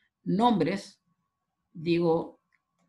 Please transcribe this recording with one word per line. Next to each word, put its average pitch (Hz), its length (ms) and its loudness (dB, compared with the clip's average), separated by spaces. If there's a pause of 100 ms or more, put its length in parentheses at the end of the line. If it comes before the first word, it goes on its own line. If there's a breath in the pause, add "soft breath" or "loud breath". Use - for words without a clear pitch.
(220)
nombres, 190 800 0 (680)
digo, 165 640 0 (500)